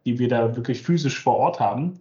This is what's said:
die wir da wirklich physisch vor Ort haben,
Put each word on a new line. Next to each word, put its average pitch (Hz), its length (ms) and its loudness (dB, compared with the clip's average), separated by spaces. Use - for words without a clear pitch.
die 120 140 0
wir 123 100 2
da 113 260 2
wirklich 117 280 -4
physisch 151 360 0
vor - 180 2
Ort - 240 2
haben, 120 400 -2